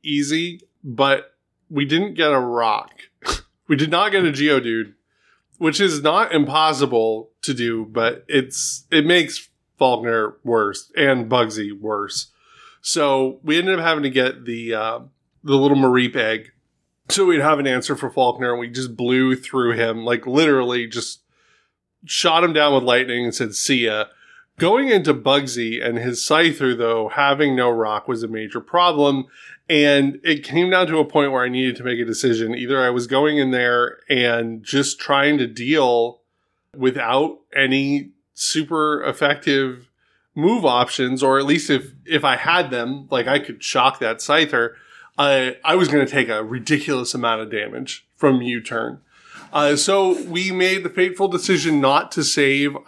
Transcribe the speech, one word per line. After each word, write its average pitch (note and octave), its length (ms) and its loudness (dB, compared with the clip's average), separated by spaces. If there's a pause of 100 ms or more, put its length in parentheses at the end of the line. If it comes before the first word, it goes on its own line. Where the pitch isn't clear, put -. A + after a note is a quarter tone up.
easy, D3+ 580 -4 (220)
but C#3 540 0 (340)
we C#3+ 140 -4
didn't F3 300 -2
get D#3 180 2
a C3+ 80 2
rock. A#2 500 -2 (340)
<laughs> - 180 -6 (260)
We D3+ 80 2
did D3+ 160 -2
not G3 180 0
get G3 160 2
a D3+ 60 0
Geodude, B2 640 0 (640)
which D#3+ 220 0
is D#3+ 220 0
not F3 320 2
impossible C3+ 960 0 (120)
to C#3+ 120 -4
do, A#2 320 -4
but A2+ 420 -2
it's, - 640 -4
it D3+ 160 2
makes E3+ 420 0 (300)
Falkner A#2 680 0
worse A2 520 -2
and C3 340 2
Bugsy A2 420 0
worse. G2+ 600 -8 (500)
So C3+ 640 0
we D#3 120 2
ended F#3 220 0
up E3 60 -4
having D#3+ 180 0
to C#3 80 -2
get B2+ 340 0
the, A#2 300 -8
uh, A2 240 -4 (440)
the C#3 140 4
little C#3 220 4
Mareep B2+ 380 4
egg. A2 340 -2 (580)
So F#3+ 180 0
we'd E3+ 140 4
have D3+ 180 4
an C#3 80 -2
answer B2+ 300 -2
for C3 120 -6
Falkner, B2 420 0
and A#2+ 100 -4
we A#2+ 80 -8
just A#2+ 280 -10
blew B2+ 400 2
through B2+ 360 -2
him, A2+ 320 -2
like, A#2+ 220 -2
literally B2+ 600 2
just A2+ 340 -10 (840)
shot E3 360 2
him E3+ 120 2
down D3 200 4
with C3 80 4
lightning B2 420 2
and A#2 100 -4
said, A2 200 -6
"See B2 300 0
ya." G#2+ 220 -2 (520)
Going A#3 300 2
into F3+ 240 4
Bugsy B2 720 -2
and A#2 140 -2
his A#2+ 220 -4
Scyther, D3+ 540 2
though, A2+ 360 -2
having C#3 440 2
no B2 140 2
rock G#2+ 400 -2
was A#2 140 -4
a A#2 60 -6
major A2 320 -8
problem, D3 640 0 (420)
and C#3+ 560 4
it D3+ 200 0
came F3 260 0
down F#3 160 2
to D#3+ 120 0
a D3+ 60 2
point D3 260 0
where B2+ 140 0
I B2 60 -2
needed B2+ 260 -2
to B2 80 -12
make B2 140 -2
a A#2 80 -4
decision. A2+ 480 0
Either B2 260 -2
I B2+ 80 2
was B2 180 -2
going D3 300 0
in C3+ 140 2
there B2 480 0 (100)
and A#2 540 0
just C#3 360 -2
trying C#3+ 380 2
to C3 100 0
deal A#2+ 760 0 (520)
without C3 640 0 (140)
any C#3 580 0 (200)
super D#3 720 -4
effective C3+ 840 -2 (440)
move F#3+ 300 0
options, B2+ 580 0
or C3+ 160 4
at C#3 60 0
least D3 240 0
if, C#3 240 -2 (140)
if D3+ 180 0
I C3 120 2
had E3 340 0
them, B2+ 400 -6
like, B2 160 0
I C#3+ 140 2
could - 220 -12
shock B2+ 360 2
that A2+ 200 -4
Scyther, C#3+ 560 0 (420)
I, C3+ 480 0
I D#3+ 120 2
was F3+ 100 2
gonna C#3+ 200 2
take B2+ 220 0
a A2 140 -4
ridiculous B2+ 720 -4
amount A#2 260 -2
of A2 80 -10
damage A2 560 -8 (120)
from C3 260 4
U-turn. A#2+ 580 -6 (520)
Uh, D3 240 2
so F#3+ 480 2
we F3+ 260 -6
made F#3 320 0
the E3+ 80 -8
fateful F#3 380 0
decision E3 520 0
not C#3 300 2
to D3+ 140 -2
save C#3 520 0 (100)